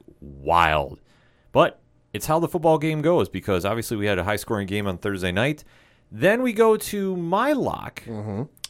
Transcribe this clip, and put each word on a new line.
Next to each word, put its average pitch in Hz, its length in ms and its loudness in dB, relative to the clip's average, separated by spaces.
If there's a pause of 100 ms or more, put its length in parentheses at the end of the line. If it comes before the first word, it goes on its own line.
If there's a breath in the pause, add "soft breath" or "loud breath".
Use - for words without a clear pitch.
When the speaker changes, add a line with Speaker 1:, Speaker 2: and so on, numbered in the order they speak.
(200)
Speaker 1:
wild. 73 800 2 (520 soft breath)
But - 280 4 (320)
it's - 140 -6
how 156 120 2
the 170 100 0
football 160 300 2
game 156 240 -2
goes, 156 260 2
because 92 360 -2
obviously 110 320 -2
we 101 100 -2
had 101 120 0
a 87 60 -2
high-scoring 101 420 -2
game 101 200 -4
on 92 120 -4
Thursday 92 340 -4
night. 131 320 -2 (480 soft breath)
Then 185 300 2
we 247 100 -2
go 220 240 4
to 196 400 -4
my 190 360 0
lock, 165 540 -4
Speaker 2:
Mm-hmm. 107 360 -8 (280)